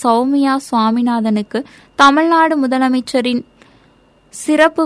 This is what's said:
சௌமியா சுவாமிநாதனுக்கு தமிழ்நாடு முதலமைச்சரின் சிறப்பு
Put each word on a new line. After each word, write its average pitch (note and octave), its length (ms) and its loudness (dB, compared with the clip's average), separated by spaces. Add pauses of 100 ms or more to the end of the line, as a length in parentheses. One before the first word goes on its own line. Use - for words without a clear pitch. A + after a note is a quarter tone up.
சௌமியா C4+ 520 0 (140)
சுவாமிநாதனுக்கு A3+ 920 -2 (420)
தமிழ்நாடு D#4+ 540 2 (100)
முதலமைச்சரின் B3+ 760 -2 (920)
சிறப்பு D#4 520 0